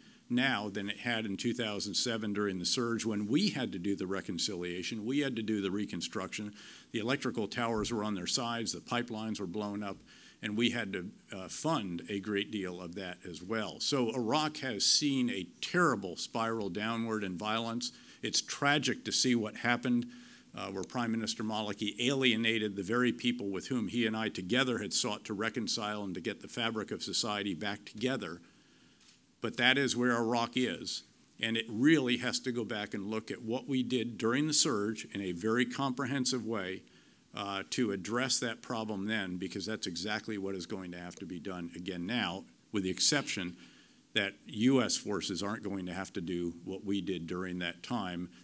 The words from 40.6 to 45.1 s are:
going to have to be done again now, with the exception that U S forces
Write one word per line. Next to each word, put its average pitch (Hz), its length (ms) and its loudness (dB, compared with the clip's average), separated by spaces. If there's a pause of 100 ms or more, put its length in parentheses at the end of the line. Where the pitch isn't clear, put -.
going 92 280 -8
to 87 40 -8
have 87 200 -10
to 95 100 -10
be 90 100 -8
done 87 380 -6
again 90 320 -6
now, 98 380 0 (260)
with 101 120 0
the 92 60 2
exception 95 640 0 (580)
that 98 200 2 (140)
U 123 340 6
S 101 160 2
forces 98 460 -2